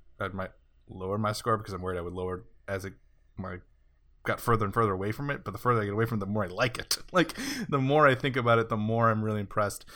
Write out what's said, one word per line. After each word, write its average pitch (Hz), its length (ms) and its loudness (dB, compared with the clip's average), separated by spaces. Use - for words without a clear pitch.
I 98 80 -2
might 95 240 -6
lower 95 300 -4
my 107 140 0
score 110 240 0
because 101 160 -10
I'm 90 100 -8
worried 92 160 -2
I 85 40 -4
would 87 100 -6
lower 92 320 -4
as 95 160 -4
it, 95 80 -10
my, 92 220 -8
got 110 160 -2
further 110 260 2
and 95 80 -4
further 110 180 2
away 95 200 -2
from 143 180 -6
it. - 140 -6
But 101 80 -6
the 92 60 -12
further 120 220 2
I 104 40 0
get 101 100 -2
away 113 100 2
from 117 140 -2
it, - 20 -2
the 95 60 -4
more 104 180 0
I 87 40 -4
like 117 300 -2
it. - 260 -4
<laughs> - 80 -14
Like, 170 220 2
the 147 100 0
more 143 280 6
I 131 80 8
think 131 220 -2
about 117 240 4
it, 113 80 0
the 117 80 -2
more 113 340 4
I'm 110 140 2
really 107 160 -2
impressed 101 440 -2